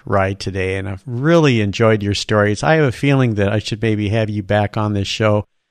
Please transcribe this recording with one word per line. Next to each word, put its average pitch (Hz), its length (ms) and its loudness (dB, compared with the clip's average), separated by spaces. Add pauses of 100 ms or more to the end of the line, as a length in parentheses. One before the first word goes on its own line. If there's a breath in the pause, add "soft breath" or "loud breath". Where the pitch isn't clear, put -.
ride 98 380 -2
today, 95 360 -4
and 98 120 -8
I've 95 160 -12
really 135 560 2
enjoyed 104 420 2
your 101 120 0
stories. 104 480 0
I 156 120 2
have 156 100 2
a 127 60 0
feeling 131 440 0
that 98 180 0
I 107 60 0
should 107 220 -6
maybe 104 280 0
have 110 200 0
you 104 140 -4
back 104 320 0
on 107 180 -2
this 98 140 -2
show 107 380 0 (260)